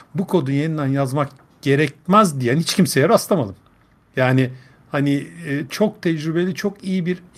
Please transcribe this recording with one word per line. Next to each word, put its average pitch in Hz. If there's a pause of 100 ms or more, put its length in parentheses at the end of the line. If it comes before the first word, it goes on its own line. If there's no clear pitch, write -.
(140)
"Bu 185
kodu 143
yeniden 151
yazmak 139 (340)
gerekmez." 151
diyen 123
hiç 165
kimseye 151
rastlamadım. 160 (600)
Yani 127 (400)
hani, 143 (200)
e, 143
çok 214
tecrübeli, 165
çok 202
iyi 185
bir 180 (160)